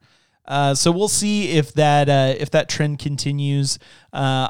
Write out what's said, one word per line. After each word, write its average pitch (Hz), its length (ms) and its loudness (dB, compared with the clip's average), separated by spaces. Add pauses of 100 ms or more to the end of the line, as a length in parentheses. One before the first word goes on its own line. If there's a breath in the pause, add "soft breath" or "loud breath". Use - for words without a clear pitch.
(460)
Uh, 139 280 0
so 170 160 2
we'll 196 180 0
see 208 440 0
if 151 220 0
that, 147 340 4
uh, 135 300 2
if 147 120 -6
that 156 180 0
trend 147 300 -4
continues. 143 800 -2 (340 soft breath)
Uh, 131 380 -2